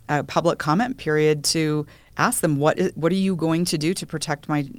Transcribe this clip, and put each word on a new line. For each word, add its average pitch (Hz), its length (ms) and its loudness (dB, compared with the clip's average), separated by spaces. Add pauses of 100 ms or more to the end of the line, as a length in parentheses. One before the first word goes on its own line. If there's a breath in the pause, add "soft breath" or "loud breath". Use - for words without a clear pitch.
uh, 143 140 0
public 160 360 0
comment 156 380 0
period 151 480 2
to 151 420 0 (320 loud breath)
ask 208 220 2
them, 156 160 2
"What 147 240 2
i-, 185 140 0
what 160 180 0
are 190 40 0
you 190 200 0
going 165 300 0
to 170 100 -2
do 156 160 0
to 175 140 -8
protect 151 420 -6
my, 147 180 -2 (120)